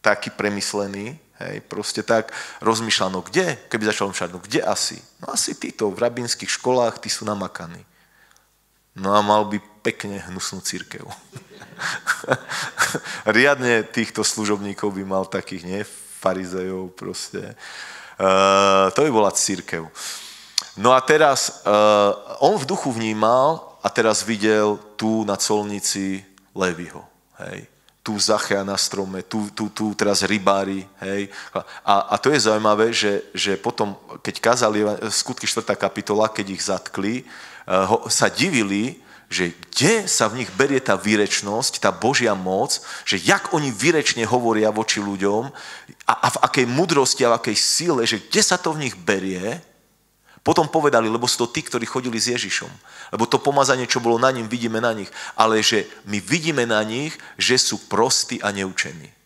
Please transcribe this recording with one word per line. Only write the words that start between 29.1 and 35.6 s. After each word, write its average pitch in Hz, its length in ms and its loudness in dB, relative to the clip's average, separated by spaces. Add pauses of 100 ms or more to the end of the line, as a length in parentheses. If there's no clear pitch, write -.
tu, 104 320 -6
tu, 107 160 -4
tu 107 240 -2
teraz 101 320 0
rybári, 98 640 0 (160)
hej. 98 240 -6 (560)
A, 101 280 2
a - 60 0
to 135 140 2
je 147 80 4
zaujímavé, 107 500 4
že, 104 320 0 (140)
že 98 180 -2
potom, 101 400 -4 (300)
keď 104 160 -6
kázali 113 420 2
eva-, 104 160 0 (140)
Skutky - 340 -4
štvrtá 104 300 -2